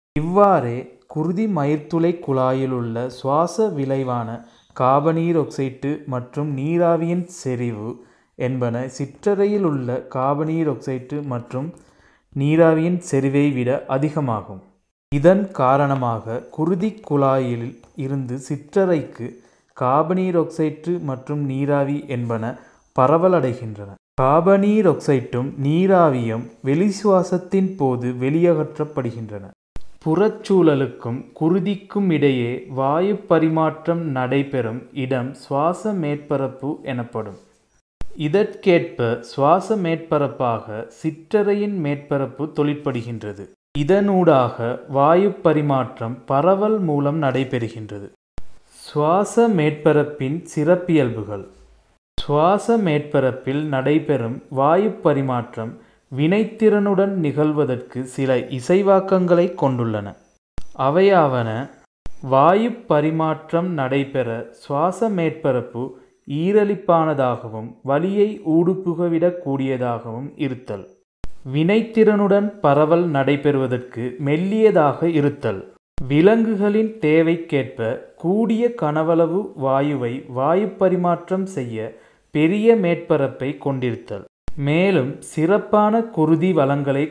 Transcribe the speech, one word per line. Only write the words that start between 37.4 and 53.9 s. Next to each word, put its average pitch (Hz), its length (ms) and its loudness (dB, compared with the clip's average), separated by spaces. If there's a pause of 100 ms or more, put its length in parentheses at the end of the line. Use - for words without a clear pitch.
இதற்கேற்ப 170 840 2 (160)
சுவாச 180 540 2
மேற்பரப்பாக 127 1000 -2 (160)
சிற்றறையின் 202 800 0
மேற்பரப்பு 143 600 -4 (140)
தொழிற்படுகின்றது. 120 840 -4 (300)
இதனூடாக 170 800 4 (380)
வாயு 165 340 4 (140)
பரிமாற்றம் 135 720 0 (140)
பரவல் 190 580 2
மூலம் 143 380 0
நடைபெறுகின்றது. 117 800 -4 (800)
சுவாச 190 600 0 (140)
மேற்பரப்பின் 151 800 0 (140)
சிறப்பியல்புகள். 135 920 0 (760)
சுவாச 185 580 2 (100)
மேற்பரப்பில் 143 760 0 (120)
நடைபெறும் 131 600 0 (240)